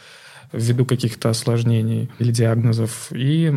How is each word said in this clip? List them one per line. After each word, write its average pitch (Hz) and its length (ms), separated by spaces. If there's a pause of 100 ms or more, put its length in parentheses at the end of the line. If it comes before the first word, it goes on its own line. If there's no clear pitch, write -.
(520)
ввиду 120 340
каких-то 117 440
осложнений 113 800 (120)
или 120 100
диагнозов. 113 800
И 151 460